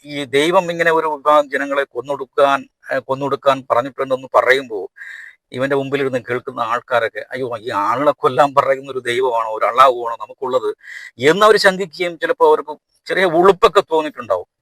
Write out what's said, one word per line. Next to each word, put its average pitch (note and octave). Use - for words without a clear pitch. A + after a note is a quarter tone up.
ഈ D3
ദൈവം E3+
ഇങ്ങനെ E3
ഒരു D#3+
വിഭാഗം D3
ജനങ്ങളെ C#3
കൊന്നൊടുക്കാൻ, C#3
ഏ, C3+
കൊന്നൊടുക്കാൻ C3+
പറഞ്ഞിട്ടുണ്ടെന്ന് C3
പറയുമ്പോ A#2
ഇവന്റെ C3+
മുമ്പിലിരുന്ന് C3+
കേൾക്കുന്ന B2
ആൾക്കാരൊക്കെ, A#2
"അയ്യോ, B2
ഈ A2
ആളുകളെ A#2
കൊല്ലാൻ C#3
പറയുന്ന C3+
ഒരു B2+
ദൈവമാണോ, A#2+
ഒരു A2
അള്ളാഹുവാണോ A#2+
നമുക്കുള്ളത്?" A#2+
എന്നവർ G#3
ശങ്കിക്കുകയും F3+
ചിലപ്പോ E3
അവർക്ക് D3+
ചെറിയ F3
ഉളുപ്പൊക്കെ F#3
തോന്നിയിട്ടുണ്ടാവും B2